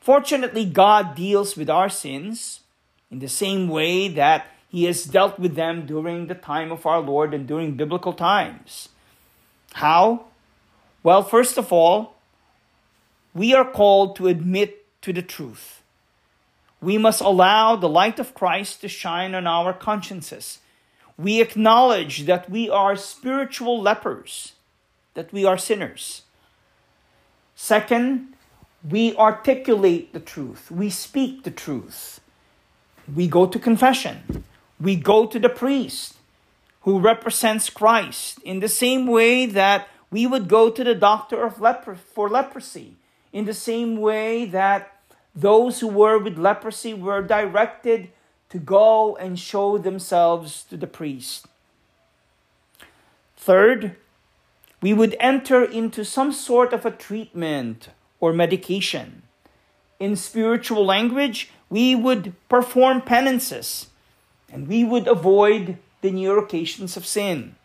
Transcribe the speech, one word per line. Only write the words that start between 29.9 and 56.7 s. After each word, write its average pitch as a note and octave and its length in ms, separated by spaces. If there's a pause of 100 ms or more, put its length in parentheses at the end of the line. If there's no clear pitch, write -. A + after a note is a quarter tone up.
the E3+ 60
truth. - 500
We F3+ 220
speak C4 540
the F3 80
truth. - 680 (960)
We F3 140
go F3 180
to F3+ 140
confession. B3 840 (380)
We F#3 160
go G3+ 280
to A3+ 140
the A3+ 100
priest B3+ 680 (640)
who G3 180
represents A3 720
Christ G#3+ 720
in F#3 160
the F#3+ 80
same B3+ 400
way A#3+ 400
that G3 400 (240)
we A3+ 160
would B3 220
go A3+ 200
to A#3 140
the A#3+ 140
doctor G#3+ 500
of G#3+ 120
lepro-, A3+ 380
for G#3 320
leprosy, B3+ 680 (360)
in G#3 120
the G#3 100
same A3+ 440
way A3 480
that G3 520 (340)
those A3 460
who A3+ 80
were G#3+ 320
with G3 180
leprosy G#3 560
were G3+ 300
directed G#3+ 880 (400)
to F#3 80
go G#3 560
and F#3 240
show G3+ 400
themselves E3+ 840
to - 120
the - 120
priest. C3+ 580 (1900)
Third, G3+ 580 (840)
we F#3+ 120
would A3 280
enter C4 420
into A3+ 420
some C4+ 280
sort B3 400